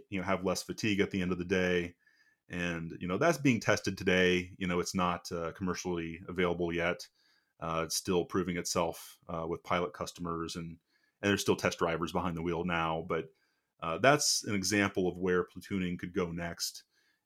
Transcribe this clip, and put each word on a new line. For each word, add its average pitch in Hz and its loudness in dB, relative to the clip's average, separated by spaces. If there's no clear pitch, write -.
you 95 -4
know, 90 -4
have 92 0
less 92 0
fatigue 98 0
at 92 4
the 98 0
end 90 0
of 90 0
the 87 -4
day. 90 2
And, 85 -4
you 90 -6
know, 92 0
that's 156 2
being 131 4
tested 101 2
today. 90 4
You 92 -4
know, 87 2
it's - -2
not, 87 0
uh, 82 -4
commercially 87 -4
available 87 2
yet. 85 0
Uh, 82 -2
it's 80 -4
still 87 2
proving 90 0
itself, - -2
uh, 82 -4
with 85 -4
pilot 87 0
customers, 82 -6
and, 82 -10
and 101 2
there's 98 4
still 98 4
test - 0
drivers 82 0
behind 90 0
the 82 -4
wheel 85 -2
now. 82 0
But, 82 -2
uh, 82 -2
that's 139 4
an 117 -4
example 98 2
of 87 -2
where 90 2
platooning 90 -6
could 90 -10
go 90 -2
next. 85 -8